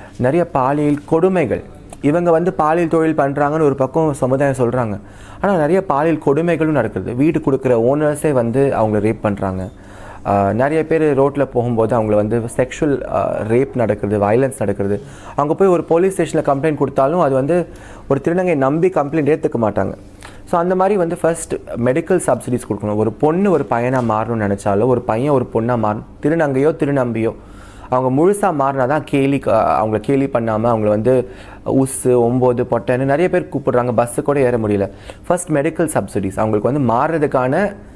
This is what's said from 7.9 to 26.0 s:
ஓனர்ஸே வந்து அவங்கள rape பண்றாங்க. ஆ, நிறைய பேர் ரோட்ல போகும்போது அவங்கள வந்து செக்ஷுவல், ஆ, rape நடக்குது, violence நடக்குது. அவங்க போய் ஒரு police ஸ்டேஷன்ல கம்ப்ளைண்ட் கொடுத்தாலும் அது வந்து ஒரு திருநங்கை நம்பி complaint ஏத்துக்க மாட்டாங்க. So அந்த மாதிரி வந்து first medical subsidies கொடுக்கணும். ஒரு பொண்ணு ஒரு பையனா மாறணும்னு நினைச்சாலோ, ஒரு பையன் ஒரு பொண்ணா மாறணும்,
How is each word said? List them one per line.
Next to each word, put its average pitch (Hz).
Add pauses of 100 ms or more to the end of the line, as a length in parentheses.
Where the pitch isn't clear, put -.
ஓனர்ஸே 151
வந்து 127
அவங்கள 107
rape 107
பண்றாங்க. 95 (580)
ஆ, 101
நிறைய 147
பேர் 156
ரோட்ல 139
போகும்போது 117
அவங்கள 107
வந்து 107 (140)
செக்ஷுவல், 135
ஆ, - (120)
rape 127
நடக்குது, 107
violence 117
நடக்குது. 101 (320)
அவங்க 147
போய் 190
ஒரு 170
police 180
ஸ்டேஷன்ல 156
கம்ப்ளைண்ட் 143
கொடுத்தாலும் 139
அது 135
வந்து 160 (420)
ஒரு 139
திருநங்கை 180
நம்பி 151
complaint 151
ஏத்துக்க 156
மாட்டாங்க. 98 (520)
So 175
அந்த 180
மாதிரி 190
வந்து 170
first - (220)
medical 160
subsidies 127
கொடுக்கணும். 104
ஒரு 110
பொண்ணு 170
ஒரு 143
பையனா 123
மாறணும்னு 110
நினைச்சாலோ, 101
ஒரு 123
பையன் 127
ஒரு 127
பொண்ணா 117
மாறணும், 110 (200)